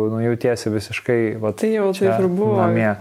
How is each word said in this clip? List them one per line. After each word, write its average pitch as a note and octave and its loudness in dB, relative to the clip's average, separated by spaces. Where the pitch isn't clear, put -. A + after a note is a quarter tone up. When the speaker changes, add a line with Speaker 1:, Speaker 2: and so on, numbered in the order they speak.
Speaker 1:
nu, A2 -4
jautiesi A#2 0
visiškai, G#2+ -2
vat, G#2+ -2
Speaker 2:
Tai A3 0
jau G#3 0
Speaker 1:
čia F#3+ 0
Speaker 2:
taip F#3+ 0
ir F#3+ 2
buvo. G3+ 0
Speaker 1:
namie. A2+ 2